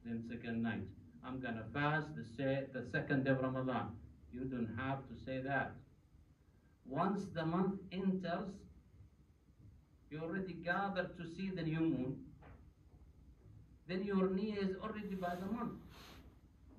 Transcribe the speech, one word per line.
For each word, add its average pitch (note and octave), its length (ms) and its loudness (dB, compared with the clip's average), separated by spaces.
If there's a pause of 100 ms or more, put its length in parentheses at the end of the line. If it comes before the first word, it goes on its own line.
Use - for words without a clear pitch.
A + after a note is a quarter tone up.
then A#2 240 -2
second A#2 340 -2
night, G2+ 260 0 (360)
"I'm B2+ 160 -4
gonna A2+ 340 -2
fast D3 420 2
the A2+ 80 -6
se-, C3+ 500 2
the B2 100 -2
second C#3 400 2
day C3+ 80 6
of B2+ 80 6
Ramadan." B2+ 560 0 (360)
You B2 140 -6
don't A#2 300 -2
have C3 320 -2
to A2+ 80 -12
say C3 260 -4
that. C3 320 0 (1120)
Once F#3 420 2
the D#3 180 0
month F#3 340 4 (120)
enters, F#3 600 2 (1600)
you D3 100 -6
already E3+ 340 -2
gathered F3+ 640 2
to E3+ 80 -6
see F#3+ 240 -4
the E3 140 -2
new D#3 160 2
moon. C3 460 2 (1600)
Then G3+ 140 0
your F#3+ 260 6
niyyah G3+ 400 2
is F#3 140 0
already G#3 320 -4
by F3 180 0
the F#3 180 -2
month. A3+ 300 -2 (960)